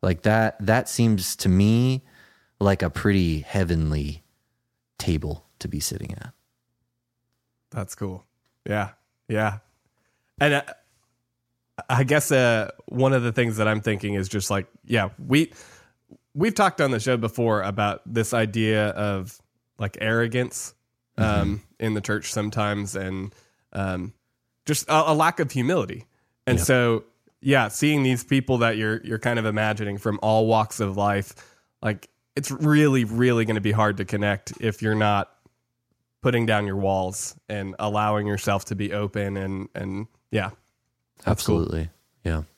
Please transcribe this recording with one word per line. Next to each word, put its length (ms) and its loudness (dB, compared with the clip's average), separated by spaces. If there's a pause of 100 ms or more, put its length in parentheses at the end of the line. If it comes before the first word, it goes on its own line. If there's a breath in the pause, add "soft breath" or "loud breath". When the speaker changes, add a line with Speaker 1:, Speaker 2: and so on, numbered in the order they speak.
Speaker 1:
Like, 220 0
that, 340 2 (100)
that 220 2
seems 480 0
to 120 -2
me 540 4 (560 soft breath)
like 240 2
a 80 0
pretty 520 2
heavenly 800 -2 (760)
table 480 -4 (140)
to 80 -8
be 100 -6
sitting 340 -8
at. 200 -14 (1400)
Speaker 2:
That's 240 -8
cool. 300 -10 (440)
Yeah. 220 -2 (380)
Yeah. 300 0 (840)
And, 140 4
uh, 80 0 (1300)
I 140 2
guess, 300 2
uh, 380 4 (160)
one 260 2
of 100 2
the 100 0
things 260 0
that 100 2
I'm 120 0
thinking 340 -2
is 140 -2
just, 220 -4
like, 160 -2 (180)
yeah, 260 0 (140)
we, 280 2 (840 loud breath)
we've 200 0
talked 260 0
on 100 2
the 100 0
show 160 0
before 460 0
about 420 -2
this 300 -2
idea 540 2
of, 520 -6 (380)
like, 220 -6
arrogance, 720 -2 (420)
um, 80 2
Speaker 1:
Mm-hmm. 300 0 (240)
Speaker 2:
in 160 -2
the 60 -4
church 320 -4
sometimes, 640 -4
and, 360 -6 (400 soft breath)
um, 420 -4 (520)
just 220 -2
a, 240 4
a 20 4
lack 240 2
of 140 -2
humility. 540 -2 (400)
And 120 2
Speaker 1:
Yep. 80 0
Speaker 2:
so, 380 4 (400)
yeah, 240 4
seeing 360 2
these 180 2
people 360 0
that 180 2
you're, 260 -2
you're 160 -6
kind 200 0
of 80 0
imagining 520 -2
from 240 -4
all 240 4
walks 320 2
of 180 -2
life, 380 0 (480 loud breath)
like, 260 -4 (280)
it's 160 -6
really, 520 4
really 400 2
gonna 160 0
be 120 0
hard 240 2
to 80 -4
connect 560 -2
if 200 -2
you're 140 0
not 340 2 (920)
putting 240 2
down 200 2
your 100 -4
walls 580 -2 (140)
and 320 -8
allowing 480 0
yourself 380 -2
to 100 -6
be 160 -4
open 440 -4
and, 380 -6
and 320 -8 (240)
yeah. 200 -2 (760)
That's 200 -2
cool. 180 2
Speaker 1:
Absolutely. 280 -4 (340)
Yeah. 180 -2 (160)